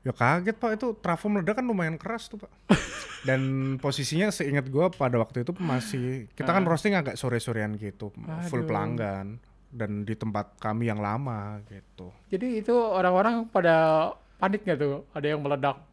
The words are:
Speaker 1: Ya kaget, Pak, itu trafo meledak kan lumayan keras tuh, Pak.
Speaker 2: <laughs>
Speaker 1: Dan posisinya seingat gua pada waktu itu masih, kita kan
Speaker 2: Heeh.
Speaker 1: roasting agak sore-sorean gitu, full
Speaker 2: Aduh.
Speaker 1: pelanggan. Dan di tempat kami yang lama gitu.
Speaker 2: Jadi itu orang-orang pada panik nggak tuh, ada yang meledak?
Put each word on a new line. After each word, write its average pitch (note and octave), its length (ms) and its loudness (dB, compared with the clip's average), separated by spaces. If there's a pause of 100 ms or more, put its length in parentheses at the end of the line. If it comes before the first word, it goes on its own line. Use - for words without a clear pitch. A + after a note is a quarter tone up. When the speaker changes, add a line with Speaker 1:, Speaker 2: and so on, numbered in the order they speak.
Speaker 1:
Ya C3 100 -4
kaget, E3+ 440 2
Pak, A3+ 200 -2
itu A3 200 -6
trafo E3+ 320 -2
meledak G3+ 280 0
kan B3+ 100 -4
lumayan F3 320 -2
keras A3 300 -10
tuh, - 100 -16
Pak. - 140 -18 (180)
Speaker 2:
<laughs> G#3 80 8 (480)
Speaker 1:
Dan C3 160 2 (360)
posisinya D3 520 0
seingat C#3+ 380 0
gua C#3+ 220 2
pada B2+ 280 0
waktu A2+ 240 0
itu A#2+ 160 -4
masih, B2+ 480 -2 (260)
kita C3+ 200 -4
kan F3+ 80 6
Speaker 2:
Heeh. F3+ 100 4
Speaker 1:
roasting E3+ 260 2
agak D#3 200 0
sore-sorean A2+ 640 -2
gitu, G#2 340 -10 (340)
full B2+ 140 -2
Speaker 2:
Aduh. A2+ 80 -2
Speaker 1:
pelanggan. G#2 600 -2 (400)
Dan G#2 360 -4
di G#2 100 -4
tempat G#2+ 440 -4
kami A2 300 -2
yang G#2 120 0
lama G#2 680 -4
gitu. F#2 440 -18 (160)
Speaker 2:
Jadi A3+ 320 -2
itu G#3+ 140 0
orang-orang A3 760 4
pada D#3+ 600 6 (260)
panik G3+ 280 0
nggak F3 140 0
tuh, C#3 340 -2
ada C#3+ 160 -4
yang D3+ 120 2
meledak? C#3 380 0 (160)